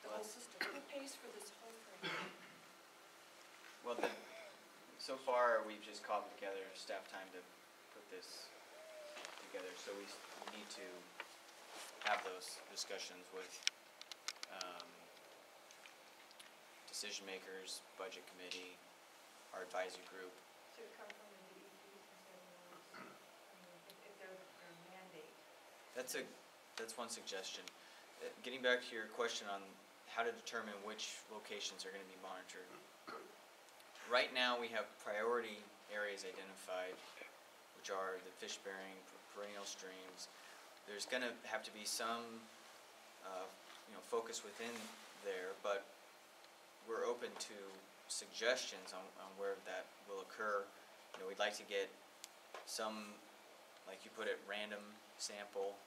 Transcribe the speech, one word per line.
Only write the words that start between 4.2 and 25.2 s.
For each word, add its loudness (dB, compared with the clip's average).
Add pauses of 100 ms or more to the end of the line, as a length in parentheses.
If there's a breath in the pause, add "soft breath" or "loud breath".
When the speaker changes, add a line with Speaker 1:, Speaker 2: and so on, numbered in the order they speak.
Speaker 2:
so 2
far, 12
we've -2
just -4
cobbled 6
together 2 (120)
staff 0
time -4
to -4 (500)
put -12
this -6 (1040)
together, 0
so -4
we -2
s-, -8 (280)
we -4
need -6
to -4 (1200)
have 8
those -2 (120)
discussions -2
with, -4 (1080)
um, -2 (2000)
decision 0
makers, -2 (160)
budget -2 (120)
committee, -4 (760)
our 0
advisory 2
group. -6 (440)
Speaker 1:
Should -8
it -12
come -8
from -10
the -14 (120)
D -14
E -14
Ps -16
instead -14
of -14 (200)
us? -12
I -10
mean, -14
if, -14 (240)
if -12
they're, -6
they're -10 (120)
mandate. -10 (640)